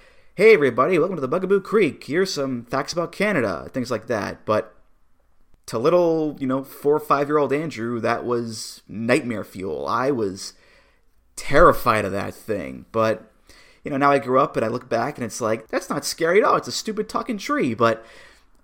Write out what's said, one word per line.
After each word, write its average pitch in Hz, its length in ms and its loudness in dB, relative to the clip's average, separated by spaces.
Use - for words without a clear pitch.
"Hey, 220 180 8
everybody, 147 460 4
welcome 180 180 0
to 151 40 -6
the 131 60 -2
Bugaboo 185 340 0
Creek. 190 420 0
Here's 185 280 -2
some 131 340 -4
facts - 280 -4
about 165 180 -4
Canada," 113 640 -2
things 123 160 -4
like 110 160 -4
that. 98 400 -4
But - 300 0
to 117 120 -4
little, 160 600 2
you 135 80 -4
know, 135 160 -2
four 147 320 0
or 151 40 2
five-year-old 143 540 2
Andrew, 120 480 -4
that 117 240 -2
was 117 640 -4
nightmare 117 560 -2
fuel. 78 420 -8
I 120 240 0
was 101 420 -4
terrified 131 640 4
of 98 80 -4
that 98 220 -6
thing. 69 580 -8
But, 110 400 -2
you 135 60 -8
know, 143 40 -4
now 143 160 2
I 143 80 4
grew 127 200 0
up 151 180 0
and 117 80 0
I - 20 -2
look 120 220 -6
back 120 280 -4
and 127 60 -6
it's 110 160 -8
like, 113 300 -4
"That's - 200 -4
not 165 140 -4
scary 170 360 2
at 240 40 6
all. - 140 4
It's 151 100 -4
a 123 60 -8
stupid 208 340 -6
talking 233 300 -6
tree." 196 360 -2
But 113 320 0